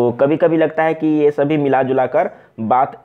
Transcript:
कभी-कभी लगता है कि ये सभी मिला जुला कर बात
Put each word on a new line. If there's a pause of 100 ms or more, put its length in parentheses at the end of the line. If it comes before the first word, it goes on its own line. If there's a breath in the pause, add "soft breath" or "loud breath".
(200)
कभी-कभी
लगता
है
कि
ये
सभी
मिला
जुला
कर (320 loud breath)
बात